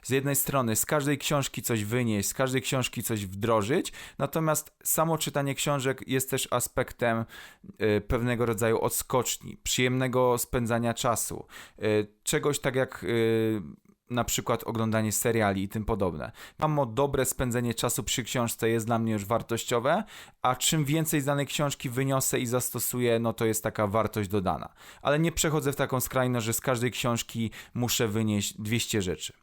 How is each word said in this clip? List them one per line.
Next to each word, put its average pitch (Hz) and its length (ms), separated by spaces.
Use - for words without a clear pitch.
z - 80
jednej 135 260
strony 123 400
z - 100
każdej 143 320
książki 139 440
coś 113 220
wynieść, 110 440
z - 60
każdej 131 280
książki 123 400
coś 104 240
wdrożyć, 107 640
natomiast 156 640
samo 160 340
czytanie 139 360
książek 135 540
jest 131 220
też 131 200
aspektem, 120 720
y, 104 180
pewnego 120 460
rodzaju 113 340
odskoczni, - 760
przyjemnego 127 840
spędzania 117 560
czasu, - 520
y, 107 240
czegoś 147 360
tak 135 160
jak, 131 300
y, 110 580
na 120 140
przykład - 400
oglądanie 110 480
seriali 104 500
i 101 60
tym 110 160
podobne. 90 480
Samo 151 260
dobre 131 380
spędzenie 120 500
czasu 123 300
przy - 200
książce 117 440
jest 113 180
dla 117 120
mnie 113 140
już 104 120
wartościowe, 117 800
a 123 140
czym 156 280
więcej 156 360
z 135 40
danej 143 220
książki 139 440
wyniosę 131 500
i 123 60
zastosuję, 120 720
no 113 140
to 117 120
jest 110 180
taka 107 240
wartość 107 420
dodana. 90 400
Ale 143 160
nie 165 140
przechodzę 147 400
w 135 40
taką 131 240
skrajność, 123 460
że 117 60
z - 80
każdej 123 300
książki 113 600
muszę 120 340
wynieść 104 520
dwieście 110 420
rzeczy. 90 300